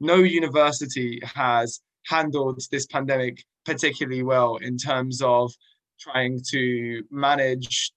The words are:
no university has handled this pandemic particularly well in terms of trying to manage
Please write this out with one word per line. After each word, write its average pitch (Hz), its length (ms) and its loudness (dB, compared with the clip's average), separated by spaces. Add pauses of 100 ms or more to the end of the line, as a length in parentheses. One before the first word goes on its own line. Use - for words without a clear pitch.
no 165 160 4
university 147 1080 2
has 120 580 0 (260)
handled 143 640 0
this 135 160 -4
pandemic 135 580 -2 (220)
particularly 139 560 -2
well 127 340 2
in 123 220 -6
terms 131 420 -4
of 123 320 2 (480)
trying 127 400 -4 (120)
to 120 580 -2
manage 139 880 0